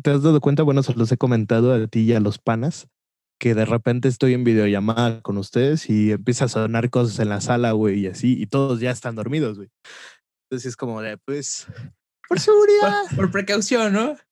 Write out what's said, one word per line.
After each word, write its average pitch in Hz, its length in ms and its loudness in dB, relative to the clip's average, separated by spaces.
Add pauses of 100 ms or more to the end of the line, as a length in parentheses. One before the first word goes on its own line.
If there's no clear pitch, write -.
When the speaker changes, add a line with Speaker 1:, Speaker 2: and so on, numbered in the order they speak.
Speaker 1:
te 147 80 0
has 143 120 2
dado 151 180 4
cuenta, 143 240 2
bueno, 139 180 2
se 131 120 -2
los 113 180 0
he 123 40 0
comentado 117 560 2
a 110 140 0
ti 113 140 -2
y 110 120 4
a 113 80 2
los 104 180 0
panas, 117 500 -4 (500)
que 117 160 0
de 110 120 2
repente 120 420 0
estoy 127 240 2
en 123 120 0
videollamada 113 760 2
con 101 160 -6
ustedes 131 540 -2
y 107 220 2
empieza 120 340 -2
a - 20 0
sonar 113 400 -2
cosas 120 300 0
en 107 100 0
la 101 140 -4
sala, 120 300 0
güey, 107 280 0
y 98 60 -2
así, 120 340 0
y 104 60 -6
todos 135 340 -2
ya 123 100 -2
están 120 240 -8
dormidos, 110 440 -4
güey. 98 100 -16 (800)
Entonces 127 220 -8
es 117 60 -12
como 117 260 -8
de, 110 160 -10
pues, - 480 -10 (640)
por 349 120 0
seguridad. 415 680 4
Speaker 2:
Por, - 80 -4
por 190 160 0
precaución, 202 600 0
¿no? 233 240 -2 (160)